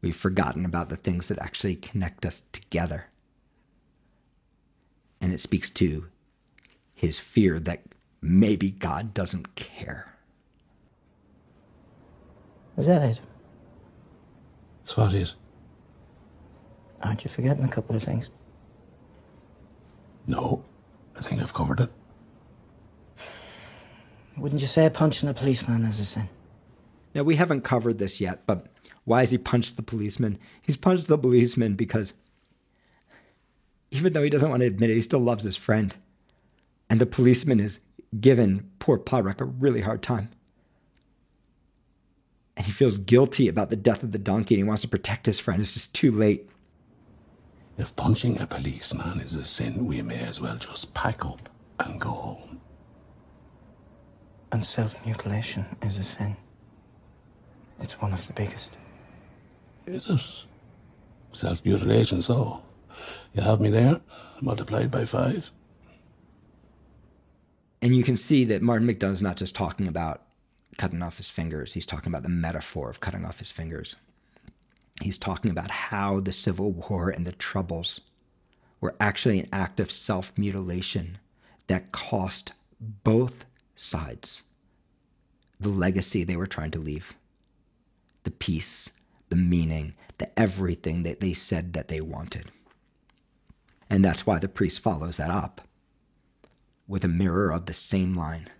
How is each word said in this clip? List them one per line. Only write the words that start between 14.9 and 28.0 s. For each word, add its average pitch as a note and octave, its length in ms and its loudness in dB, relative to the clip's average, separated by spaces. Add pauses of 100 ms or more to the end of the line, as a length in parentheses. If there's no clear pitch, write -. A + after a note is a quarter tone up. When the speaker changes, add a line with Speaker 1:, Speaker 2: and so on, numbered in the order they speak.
Speaker 3:
what G2+ 160 4
it F#2+ 80 2
is. - 140 -4 (1700)
Speaker 2:
Aren't G#2+ 220 -4
you - 60 -8
forgetting C3+ 340 0
a C3 40 2
couple - 280 -2
of G#2+ 80 -2
things? - 260 -4 (2000)
Speaker 3:
No, - 380 0 (520)
I - 60 -12
think - 200 -4
I've - 120 -6
covered - 260 0
it. B2+ 120 2 (2500)
Speaker 2:
Wouldn't C#3+ 260 -2
you C#3 60 -2
say D#3+ 220 6
punching D3+ 400 2
a C3 40 -2
policeman A#2+ 520 2
is G#2+ 140 0
a G2+ 60 -2
sin? G2+ 240 -6 (880)
Speaker 1:
Now, C#3+ 60 0
we D#3+ 120 4
haven't D#3 260 2
covered A#2 360 2
this G2 240 -4